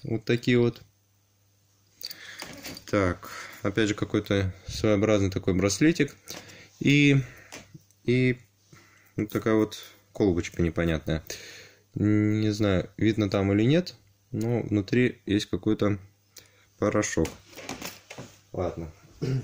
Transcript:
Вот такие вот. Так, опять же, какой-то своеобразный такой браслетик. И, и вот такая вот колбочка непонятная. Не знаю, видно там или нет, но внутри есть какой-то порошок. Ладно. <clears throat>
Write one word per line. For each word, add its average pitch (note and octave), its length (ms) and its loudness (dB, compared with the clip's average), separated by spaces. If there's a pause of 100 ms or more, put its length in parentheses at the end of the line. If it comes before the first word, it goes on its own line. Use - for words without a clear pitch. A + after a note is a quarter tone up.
Вот A2+ 200 -6
такие B2 340 2
вот. A#2+ 240 2 (2000)
Так, F#2 400 0 (340)
опять G#2 260 0
же, G#2 60 -2
какой-то G2+ 580 0 (120)
своеобразный G#2 640 2
такой F#2+ 240 0
браслетик. C#3 640 2 (640)
И, C#3+ 380 6 (880)
и B2+ 320 2 (800)
вот G#2+ 120 -2
такая A2 260 0
вот A2 220 0 (360)
колбочка F2+ 480 0
непонятная. D#2+ 600 -2 (720)
Не G#2+ 560 2
знаю, G#2 440 0
видно G#2+ 340 0
там G2 220 0
или G#2 120 2
нет, D#3+ 320 2 (360)
но A2+ 300 -2
внутри A#2 640 0
есть G#2 220 0
какой-то G#2 520 -2 (800)
порошок. G#2 480 0 (1300)
Ладно. E2 360 -6 (300)
<clears throat> C3 240 -4